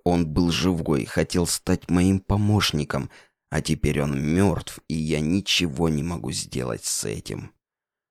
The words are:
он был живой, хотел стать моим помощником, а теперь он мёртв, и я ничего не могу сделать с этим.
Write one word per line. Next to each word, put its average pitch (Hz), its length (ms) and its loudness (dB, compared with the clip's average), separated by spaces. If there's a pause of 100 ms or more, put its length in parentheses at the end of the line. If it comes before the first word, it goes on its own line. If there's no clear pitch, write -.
он 87 240 2
был 85 240 2
живой, 80 520 0
хотел 85 440 0
стать - 420 -2
моим 92 300 4
помощником, 101 920 0 (400)
а 76 100 0
теперь 73 420 0
он 71 200 -2
мёртв, 85 640 0
и - 80 -4
я 78 240 0
ничего 82 680 0
не 76 160 0
могу 69 260 -6
сделать 62 540 -6
с - 200 -4
этим. - 480 -8 (580)